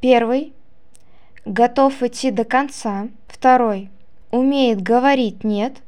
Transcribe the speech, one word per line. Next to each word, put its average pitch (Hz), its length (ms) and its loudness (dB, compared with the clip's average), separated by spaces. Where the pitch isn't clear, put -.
Первый. 247 540 2
Готов 240 580 2
идти 247 280 -2
до 220 140 -2
конца. 226 640 -4
Второй. 226 640 2
Умеет 254 520 2
говорить 240 600 2
нет. 214 460 -2